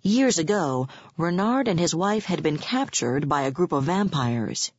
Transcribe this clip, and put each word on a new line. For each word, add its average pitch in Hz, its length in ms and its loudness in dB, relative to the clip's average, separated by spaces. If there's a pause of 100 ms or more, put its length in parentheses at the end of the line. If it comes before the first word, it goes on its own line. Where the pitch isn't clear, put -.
Years 226 360 2
ago, 151 500 0 (280)
Renard 196 500 0
and 180 140 2
his 165 140 0
wife 202 320 0
had 170 160 -2
been 151 160 0
captured 147 680 -2
by 143 140 2
a 135 160 0
group 175 140 2
of 139 120 2
vampires. 143 960 0